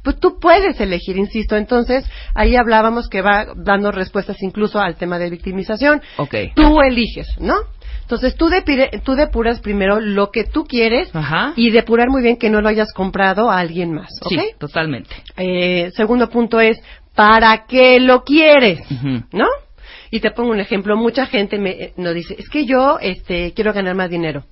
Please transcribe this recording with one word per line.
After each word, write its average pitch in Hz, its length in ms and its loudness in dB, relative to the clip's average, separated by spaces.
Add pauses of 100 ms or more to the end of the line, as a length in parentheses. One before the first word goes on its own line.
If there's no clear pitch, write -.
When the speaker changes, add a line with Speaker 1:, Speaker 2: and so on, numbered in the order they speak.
Speaker 1:
Pues 277 160 -4
tú 359 220 0
puedes 349 400 2
elegir, 185 380 -4
insisto. 208 400 -2
Entonces, 247 520 -2 (260)
ahí 220 200 4
hablábamos 226 540 2
que 190 120 -4
va 202 260 0 (100)
dando 202 340 0
respuestas 190 520 -6
incluso 208 360 -4
al 180 160 -2
tema 175 240 -6
de 175 100 -4
victimización. 214 720 -2 (140)
Speaker 2:
Ok. - 200 -6 (200)
Speaker 1:
Tú 302 260 6
eliges, 233 460 0 (140)
¿no? 196 140 -2 (480)
Entonces, 240 320 -2
tú 330 120 0
depide-, 277 560 0
tú 262 120 -2
depuras 233 440 0
primero 202 400 -2
lo 202 320 -2
que 208 140 -4
tú 311 200 -4
quieres 240 480 -2
Speaker 2:
Ajá. 165 440 -4
Speaker 1:
y 233 140 4
depurar 233 380 2
muy 269 120 0
bien 240 160 2
que 214 120 0
no 214 120 2
lo 214 80 2
hayas 214 240 -2
comprado 190 580 0
a 185 80 0
alguien 170 340 -4
más, 151 160 -10 (140)
¿ok? 180 60 -6
Speaker 2:
Sí, 339 280 -2
totalmente. 147 520 -6 (280)
Speaker 1:
Eh, 180 580 -2
segundo 226 340 0
punto 233 320 0
es, 226 200 2 (340)
¿para 220 520 6
qué 254 320 6
lo 254 240 4
quieres? 285 560 6 (120)
Speaker 2:
Ujú. 127 400 -4
Speaker 1:
¿No? 226 160 0 (640)
Y 226 80 -4
te 214 120 -2
pongo 240 200 -2
un 208 80 -2
ejemplo, 202 360 -2
mucha 233 300 0
gente 208 320 -4
me, 196 140 -4
eh, - 260 -12
nos 175 160 -4
dice, 170 240 -8
"Es - 120 -18
que 294 160 -4
yo, 262 360 2
este, 175 520 -6
quiero 214 200 -2
ganar 190 220 -4
más 185 140 -4
dinero." 165 420 -6